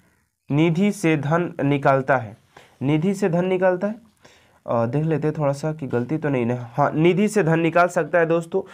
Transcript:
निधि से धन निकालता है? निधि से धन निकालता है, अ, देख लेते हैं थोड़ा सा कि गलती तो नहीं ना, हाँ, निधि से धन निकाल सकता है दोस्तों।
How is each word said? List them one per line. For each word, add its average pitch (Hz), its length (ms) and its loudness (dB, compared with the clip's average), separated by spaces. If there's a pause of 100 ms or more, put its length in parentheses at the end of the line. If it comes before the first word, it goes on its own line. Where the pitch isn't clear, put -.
(520)
निधि 170 400 2
से 165 260 0
धन 160 360 -2 (100)
निकालता 139 540 2
है? 110 200 -8 (440)
निधि 156 320 0
से 196 160 -2
धन 175 160 0
निकालता 185 420 0
है, - 260 -12 (540)
अ, 117 180 0
देख 139 180 -2
लेते 156 240 -2
हैं 151 120 -2
थोड़ा 143 140 0
सा 156 200 -6
कि 139 140 -10
गलती 123 300 -2
तो 156 120 -4
नहीं 123 160 0
ना, 123 280 -4
हाँ, 143 180 2
निधि 175 360 2
से 208 160 0
धन 160 160 2
निकाल 165 280 2
सकता 170 320 0
है 165 60 4
दोस्तों। 165 360 -2 (120)